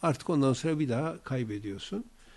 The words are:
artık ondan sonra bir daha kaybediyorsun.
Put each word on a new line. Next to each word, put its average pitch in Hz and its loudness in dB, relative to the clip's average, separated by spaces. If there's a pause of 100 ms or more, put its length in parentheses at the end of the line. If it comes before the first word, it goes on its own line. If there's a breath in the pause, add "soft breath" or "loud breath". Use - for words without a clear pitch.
artık 160 0
ondan 139 6
sonra 156 0
bir 151 2
daha 151 -2
kaybediyorsun. 107 -4 (320 soft breath)